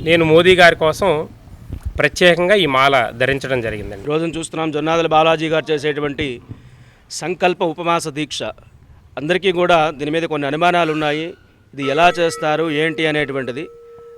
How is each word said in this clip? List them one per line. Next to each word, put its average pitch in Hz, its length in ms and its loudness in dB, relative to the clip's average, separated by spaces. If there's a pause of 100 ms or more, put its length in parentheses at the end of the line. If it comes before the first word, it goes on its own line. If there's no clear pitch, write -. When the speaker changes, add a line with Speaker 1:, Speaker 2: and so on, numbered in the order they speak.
Speaker 1:
నేను 165 240 2
మోదీ 170 300 6
గారి 170 200 6
కోసం 160 520 0 (720)
ప్రత్యేకంగా 175 560 2
ఈ 190 100 2
మాల 135 520 2
ధరించడం 131 440 0
జరిగిందండి. 104 440 -8
Speaker 2:
రోజున 160 240 -2
చూస్తున్నాం 160 420 -6
జొన్నాదుల 160 360 0
బాలాజీ 160 420 2
గారు 156 220 -2
చేసేటువంటి 143 680 -4 (680)
సంకల్ప 180 520 -2
ఉపవాస 165 440 -2
దీక్ష. 143 360 -8 (720)
అందరికీ 175 340 0
కూడా 170 400 2
దీని 151 200 -8
మీద 165 120 -2
కొన్ని 151 240 -4
అనుమానాలు 170 440 0
ఉన్నాయి. 156 420 -4 (400)
ఇది 139 100 -8
ఎలా 151 260 2
చేస్తారు, 165 640 -2
ఏంటి 156 360 -2
అనేటువంటిది 139 600 -4 (500)